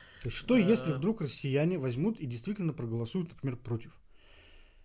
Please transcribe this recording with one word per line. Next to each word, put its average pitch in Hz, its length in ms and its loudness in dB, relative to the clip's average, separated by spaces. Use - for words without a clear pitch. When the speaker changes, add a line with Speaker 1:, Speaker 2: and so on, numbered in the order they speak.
Speaker 1:
То 123 60 -6
есть 113 100 -6
что, - 180 4
Speaker 2:
э, 240 60 8
Speaker 1:
если 180 300 4
вдруг 165 300 0
россияне 147 580 0
возьмут 135 400 0
и 151 80 -6
действительно 160 440 -4
проголосуют, 117 580 -4
например, 131 280 -6
против? - 420 -8